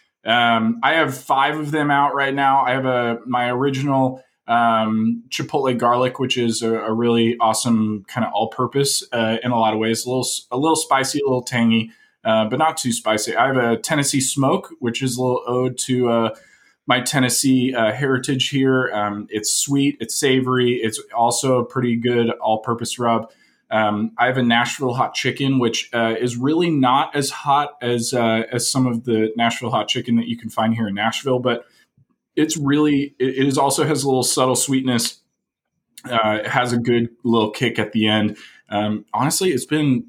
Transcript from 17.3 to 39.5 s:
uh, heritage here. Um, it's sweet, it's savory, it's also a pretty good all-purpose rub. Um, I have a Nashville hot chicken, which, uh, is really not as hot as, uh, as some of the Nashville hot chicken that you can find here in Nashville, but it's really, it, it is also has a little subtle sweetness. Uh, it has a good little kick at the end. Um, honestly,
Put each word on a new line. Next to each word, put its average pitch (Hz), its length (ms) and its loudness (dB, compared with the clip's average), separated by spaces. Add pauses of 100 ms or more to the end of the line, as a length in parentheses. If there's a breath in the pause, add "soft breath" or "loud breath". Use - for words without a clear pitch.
uh, 113 160 2
heritage 131 580 -2
here. 131 440 0
Um, 104 360 -4
it's 107 260 -4
sweet, 139 440 0
it's - 160 -8
savory, 127 600 2
it's 110 240 -4 (160)
also 120 440 2
a 117 60 -2
pretty 120 320 -2
good 117 340 2
all-purpose 110 640 -4
rub. 117 340 0 (400 soft breath)
Um, 107 480 0
I 123 80 4
have 127 100 0
a 127 60 0
Nashville 117 500 0
hot 120 220 -2
chicken, 135 420 -2
which, 117 340 0
uh, 113 280 0
is 120 180 -2
really 160 320 2
not 139 460 2
as 143 160 0
hot 147 500 -2
as, 120 320 -2
uh, 113 380 2
as 120 180 -2
some 131 160 2
of 117 200 -2
the 110 300 2
Nashville 117 360 0
hot 110 160 0
chicken 117 300 0
that 117 100 0
you 117 100 -6
can - 140 -12
find 113 240 0
here 113 120 -2
in 98 60 -4
Nashville, 113 460 0
but 123 260 -2 (720 soft breath)
it's 156 220 0
really, 143 600 2
it, 135 180 0
it 135 100 2
is 135 100 0
also 139 260 2
has 143 200 0
a 139 40 0
little 127 160 2
subtle 127 320 2
sweetness. 127 640 0 (840)
Uh, 110 400 0
it - 40 -6
has 123 260 0
a 120 40 0
good 117 320 0 (140)
little 113 280 2
kick 117 280 -2
at 104 120 -2
the 107 160 0
end. 107 300 0 (320 loud breath)
Um, 104 440 -4
honestly, 135 380 0